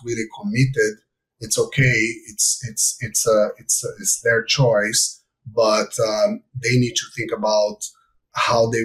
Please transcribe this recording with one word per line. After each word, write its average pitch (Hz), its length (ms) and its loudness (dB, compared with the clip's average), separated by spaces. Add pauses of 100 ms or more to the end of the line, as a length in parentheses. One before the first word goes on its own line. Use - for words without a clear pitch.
really 113 200 -4 (140)
committed, 131 600 0 (400)
it's 110 180 -6
okay. 123 400 2 (300)
It's, - 420 -4
it's, - 320 -2
it's, - 260 -2
uh, 107 300 4
it's, - 260 -4
uh, 113 60 -6 (100)
it's - 220 -4
their 117 220 2
choice, 110 760 2 (260)
but, 107 520 0
um, 107 440 0 (180)
they 123 160 2
need 120 160 2
to - 120 -4 (120)
think 113 180 -6
about 107 440 0 (560)
how 113 340 2
they 113 160 0